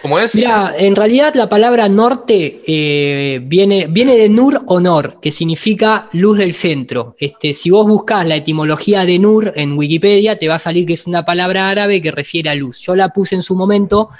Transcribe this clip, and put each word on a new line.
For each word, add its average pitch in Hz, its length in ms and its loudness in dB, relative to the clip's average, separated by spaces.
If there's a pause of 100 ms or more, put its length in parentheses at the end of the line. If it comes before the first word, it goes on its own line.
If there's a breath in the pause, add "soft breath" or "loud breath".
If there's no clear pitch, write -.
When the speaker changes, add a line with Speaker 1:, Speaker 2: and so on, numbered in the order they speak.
Speaker 1:
¿cómo 151 160 0
es? 226 160 0
Speaker 2:
Mirá, 214 420 0
en 196 180 2
realidad 247 380 2
la 233 160 0
palabra 226 400 2
norte, 214 760 0
eh, 143 760 -2
viene, 185 480 0
viene 240 260 2
de 220 140 4
Nur 254 380 2
o 180 120 2
Nor, 165 400 0
que 147 120 -4
significa 208 840 -2
luz 202 240 2
del 185 160 0
centro. 123 640 -6
Este, 143 380 -6
si 170 160 -2
vos 208 160 4
buscás 208 400 0
la 156 80 0
etimología 156 680 0
de 175 140 2
Nur 208 380 2
en 143 200 -4
Wikipedia, 196 600 0
te 156 100 -4
va 160 80 0
a 160 40 -2
salir 175 260 -2
que 170 80 -2
es - 140 -10
una 175 180 -4
palabra 185 440 -2
árabe 202 340 -2
que 156 80 -4
refiere 151 400 -6
a - 20 -2
luz. 139 280 -8
Yo 180 140 -2
la 190 140 2
puse 190 240 -6
en 185 80 -2
su 185 140 -4
momento, 202 640 0